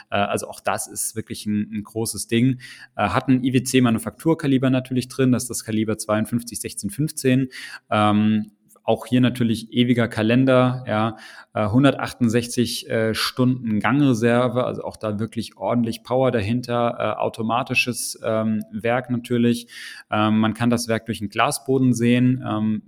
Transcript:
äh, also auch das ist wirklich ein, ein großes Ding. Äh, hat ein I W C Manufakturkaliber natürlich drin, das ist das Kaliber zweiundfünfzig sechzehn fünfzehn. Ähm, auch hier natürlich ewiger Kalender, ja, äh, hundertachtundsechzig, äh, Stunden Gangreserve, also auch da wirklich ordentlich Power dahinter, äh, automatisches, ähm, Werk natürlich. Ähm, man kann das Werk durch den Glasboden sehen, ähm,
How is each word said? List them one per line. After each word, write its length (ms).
äh, 60
also 320
auch 100
das 280
ist 280
wirklich 300
ein, 280
ein 100
großes 440
Ding. 320
Äh, 100
hat 220
ein 160
I 80
W 100
C 160
Manufakturkaliber 880
natürlich 380
drin, 240
das 120
ist 60
das 140
Kaliber 340
zweiundfünfzig 640
sechzehn 300
fünfzehn. 600
Ähm, 640
auch 220
hier 160
natürlich 500
ewiger 360
Kalender, 800
ja, 300
äh, 140
hundertachtundsechzig, 1200
äh, 240
Stunden 680
Gangreserve, 840
also 200
auch 140
da 220
wirklich 380
ordentlich 440
Power 300
dahinter, 640
äh, 220
automatisches, 1040
ähm, 480
Werk 400
natürlich. 560
Ähm, 300
man 160
kann 160
das 160
Werk 180
durch 140
den 100
Glasboden 640
sehen, 500
ähm, 440